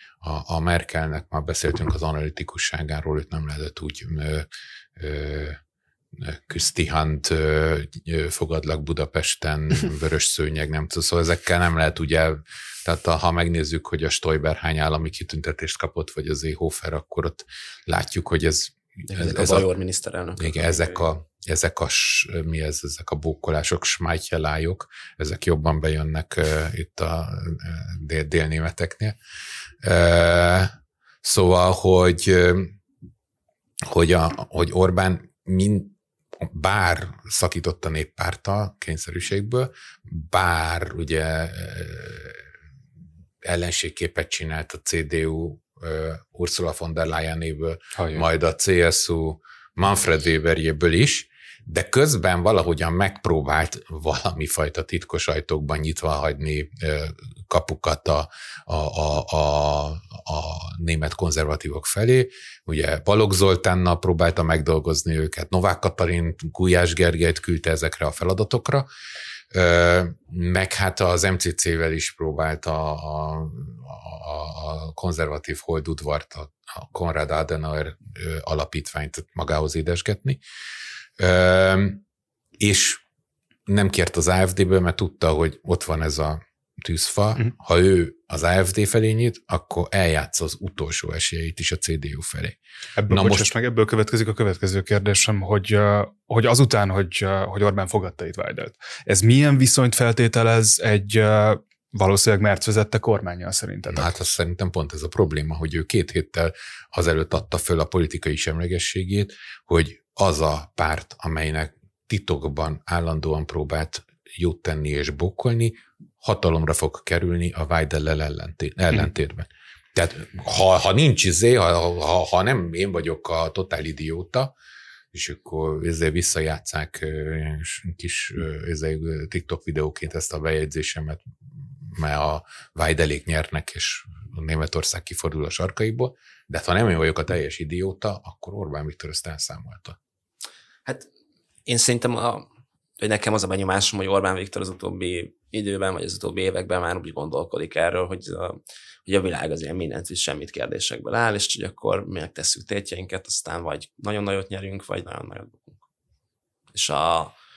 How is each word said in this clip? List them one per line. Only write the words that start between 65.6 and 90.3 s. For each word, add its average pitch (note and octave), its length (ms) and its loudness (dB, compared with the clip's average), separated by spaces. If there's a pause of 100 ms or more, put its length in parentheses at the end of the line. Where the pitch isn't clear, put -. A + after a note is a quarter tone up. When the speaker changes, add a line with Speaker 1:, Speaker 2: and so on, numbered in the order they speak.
Speaker 1:
Katalin, E2+ 640 0
Gulyás F2 500 4
Gergelyt E2+ 460 4
küldte E2+ 300 -2
ezekre D#2+ 360 -2
a C#2+ 60 -2
feladatokra, G#2+ 720 0 (640)
ö, F2 540 6 (260)
meg F2+ 440 0
hát F#2 260 -2
az F2 220 4
M F#2+ 140 2
C E2+ 200 -2
C-vel E2 360 0
is D#2+ 240 -4
próbálta D#2 800 -4
a, D#2 380 -6
a, D#2 160 -6 (800)
a, D2+ 420 -8
a D#2+ 220 -8
konzervatív D#2 680 -4
holdudvart, D2+ 720 -4
a, D#2 200 -16 (200)
a - 180 -16
Konrad D2+ 400 -2
Adenauer, D#2 680 -4 (220)
ö, E2 220 -6
alapítványt D2+ 920 -6
magához D#2 420 -2
édesgetni. F2 640 -2 (760)
Ö, F#2 720 6 (640)
és - 500 2 (640)
nem G2+ 260 2
kért F2+ 260 0
az D#2+ 120 2
A F#2 200 6
F F#2 60 -2
D-ből, F#2+ 260 4
mert F2 160 2
tudta, E2 360 0
hogy D#2 300 0
ott - 220 0
van D#2+ 180 -2
ez D2+ 160 -2
a D#2 340 -4 (300)
tűzfa. G2+ 520 0
Speaker 3:
Mhm. A#2 140 0 (100)
Speaker 1:
Ha - 220 4
ő F#2+ 360 6 (100)
az D#2+ 180 -4
A F2+ 220 4
F F#2 60 0
D G#2 160 2
felé A2 240 4
nyit, A#2 340 0
akkor - 440 -2
eljátsza E2 540 2